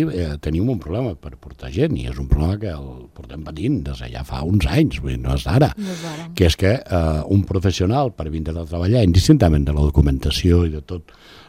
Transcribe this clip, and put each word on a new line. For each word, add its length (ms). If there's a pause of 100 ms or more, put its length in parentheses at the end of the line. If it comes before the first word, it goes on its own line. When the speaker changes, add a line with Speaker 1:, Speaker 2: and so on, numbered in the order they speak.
Speaker 1:
eh, 340
tenim 300
un 80
problema 360
per 200
portar 340
gent, 300
i 80
és 100
un 140
problema 260
que 140
el 420
portem 300
patint 400
des 160
de 100
ja 140
fa 180
uns 240
anys, 380
vull 80
dir, 80
no 160
és 100
d'ara. 320
Speaker 2:
No 140
és 100
d'ara. 320
Speaker 1:
Que 140
és 100
que, 220
eh, 500
un 140
professional, 720
per 180
vindre 260
a 80
treballar, 380
indistintament 640
de 80
la 80
documentació 840
i 60
de 100
tot 300 (380)